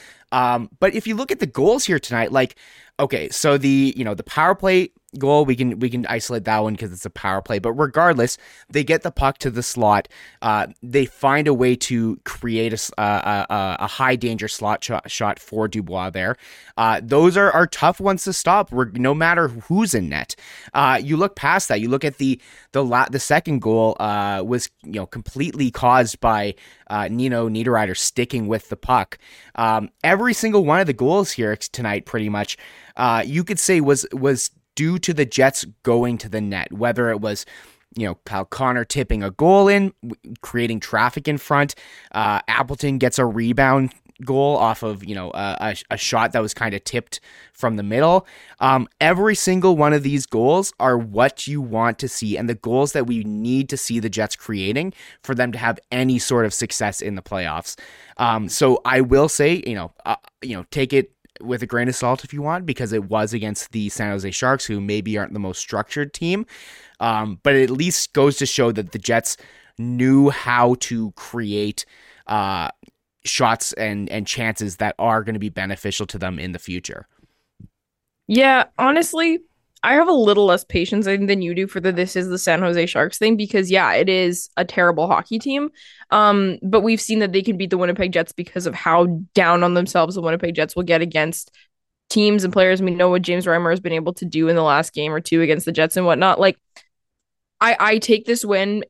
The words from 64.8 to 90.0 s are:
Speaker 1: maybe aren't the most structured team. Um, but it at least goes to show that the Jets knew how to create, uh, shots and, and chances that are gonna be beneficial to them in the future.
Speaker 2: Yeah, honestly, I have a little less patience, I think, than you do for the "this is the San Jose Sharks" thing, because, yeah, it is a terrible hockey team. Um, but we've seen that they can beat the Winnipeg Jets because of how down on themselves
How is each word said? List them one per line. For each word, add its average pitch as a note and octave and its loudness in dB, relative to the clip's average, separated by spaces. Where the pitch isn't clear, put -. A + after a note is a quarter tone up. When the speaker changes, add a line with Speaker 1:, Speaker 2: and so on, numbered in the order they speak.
Speaker 1:
maybe G#2 -4
aren't G2+ -8
the G#2+ -8
most F#2+ -8
structured C#3+ -6
team. E3+ -4
Um, G#2+ -2
but C#3+ 4
it C3 8
at A#2+ 0
least D#3 -2
goes C#3+ 4
to C#3 -2
show B2 2
that G#2 -6
the G#2 -10
Jets - -2
knew B2+ 4
how B2 2
to A2+ -4
create, G#2 -4
uh, G2 -2
shots - 0
and, G#2 -6
and G#2 -6
chances G#2+ -6
that G#2+ -2
are A2 0
gonna G#2+ -6
be G#2 -6
beneficial F#2+ -6
to - -10
them F#2 -6
in F2+ -8
the F2 -10
future. - -12
Speaker 2:
Yeah, C4 4
honestly, E4 2
I B3 4
have E4 6
a F#4 4
little G#3 6
less F#3 4
patience, G3 -2
I G3 0
think, G3 -2
than G3 2
you F3 -2
do F#3+ -2
for G3 -8
the F#3 0
"this F#3 -2
is F#3 -2
the F3+ -4
San E3+ 2
Jose F3 2
Sharks" F3 -2
thing, A3 2
because, G3+ 0
yeah, F3+ 4
it C#3+ 4
is F#3 0
a F3+ 0
terrible E3+ 2
hockey - 0
team. C#4+ -4
Um, G3+ 4
but G3 4
we've A3 2
seen A3 -2
that G3+ 0
they F#3+ 2
can F#3+ -2
beat F#3 -4
the F#3 0
Winnipeg F3+ 0
Jets E3+ 0
because F3 -8
of F#3+ -4
how F3 4
down F3 6
on F3 2
themselves F3 2